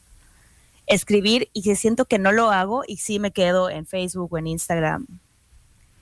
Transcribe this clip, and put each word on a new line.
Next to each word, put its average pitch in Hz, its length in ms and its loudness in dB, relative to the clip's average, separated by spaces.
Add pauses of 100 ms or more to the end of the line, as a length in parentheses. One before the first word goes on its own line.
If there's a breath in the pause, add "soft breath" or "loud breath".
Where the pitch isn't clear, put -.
(840 soft breath)
escribir 208 680 2
y 202 100 -4
que 202 120 2
siento 226 300 2
que 220 140 0
no 190 140 4
lo 226 180 4
hago 196 340 0
y 190 120 -12
sí 208 200 -4
me 208 140 -4
quedo 185 380 2
en 156 160 -8
Facebook 180 480 -6
o 170 40 -2
en 160 100 -6
Instagram. 160 600 -2 (960)